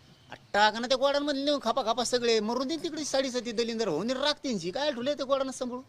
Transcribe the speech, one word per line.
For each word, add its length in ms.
आ, 40
टाका 260
ना 80
त्या 100
गोडांमध्ये 480
नेऊन 180
खापा 200
खापा 220
सगळे 360
मरून 280
देईल 140
तिकडे. 220
साडेसाती 480
दलिंदर 360
होऊन 220
राखतींची 600
काय 220
ठुले 220
ते 100
गोडांना 280
सांभाळून. 360